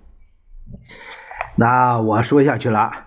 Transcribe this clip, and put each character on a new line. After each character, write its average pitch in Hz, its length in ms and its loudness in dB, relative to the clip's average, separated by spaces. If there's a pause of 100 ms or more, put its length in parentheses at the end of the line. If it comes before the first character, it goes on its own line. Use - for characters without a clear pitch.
(1600)
那 123 440 2
我 110 240 0
说 139 200 4
下 139 140 2
去 120 120 -4
了。 107 220 0 (160)